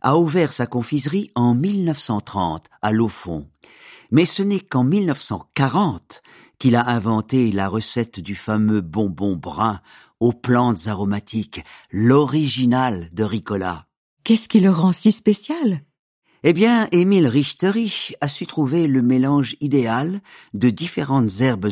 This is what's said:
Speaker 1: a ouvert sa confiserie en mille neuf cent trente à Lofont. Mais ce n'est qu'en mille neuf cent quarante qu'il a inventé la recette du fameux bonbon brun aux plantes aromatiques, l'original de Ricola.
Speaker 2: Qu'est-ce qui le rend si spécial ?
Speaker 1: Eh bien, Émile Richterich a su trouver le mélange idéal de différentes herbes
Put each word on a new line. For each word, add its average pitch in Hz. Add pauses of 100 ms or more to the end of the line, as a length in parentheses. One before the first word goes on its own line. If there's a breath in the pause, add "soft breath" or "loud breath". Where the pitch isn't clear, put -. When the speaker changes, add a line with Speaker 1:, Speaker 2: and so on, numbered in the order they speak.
Speaker 1:
a 143
ouvert 160
sa 120
confiserie 143
en 120
mille 190
neuf 160
cent 104
trente 85 (160)
à 107
Lofont. 92 (640 soft breath)
Mais 156
ce -
n'est 202
qu'en -
mille 185
neuf 143
cent -
quarante 135 (380 soft breath)
qu'il 120
a 120
inventé 113
la 98
recette 110
du 95
fameux 107
bonbon 95
brun 98 (380 soft breath)
aux 117
plantes 123
aromatiques, 101 (240 soft breath)
l'original 123
de 107
Ricola. 95 (360)
Speaker 2:
Qu'est-ce 226
qui 220
le 190
rend 180
si 214
spécial ? 214 (600)
Speaker 1:
Eh 170
bien, 226
Émile 180
Richterich 180
a 147
su 151
trouver 160
le 131
mélange 131
idéal 139 (320 soft breath)
de 110
différentes 135
herbes 113